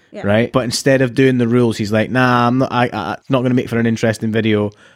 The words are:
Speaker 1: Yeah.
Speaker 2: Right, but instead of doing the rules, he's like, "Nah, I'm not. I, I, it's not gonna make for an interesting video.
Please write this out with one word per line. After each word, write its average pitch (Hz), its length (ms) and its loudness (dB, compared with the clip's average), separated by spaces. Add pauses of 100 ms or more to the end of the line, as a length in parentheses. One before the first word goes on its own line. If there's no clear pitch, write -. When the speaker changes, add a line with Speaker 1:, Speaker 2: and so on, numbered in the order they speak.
(120)
Speaker 1:
Yeah. 196 160 -8
Speaker 2:
Right, 110 240 2
but 127 140 0
instead 131 360 0
of 123 120 -2
doing 131 240 2
the 120 100 0
rules, 117 300 2
he's 107 160 -4
like, 110 180 0
"Nah, 123 340 2
I'm 120 120 0
not. 131 160 0
I, 123 180 0
I, 101 220 -6
it's - 160 -14
not 131 140 0
gonna 127 120 0
make 127 140 -2
for 117 100 -2
an 117 60 0
interesting 113 440 -2
video. 107 400 0 (260)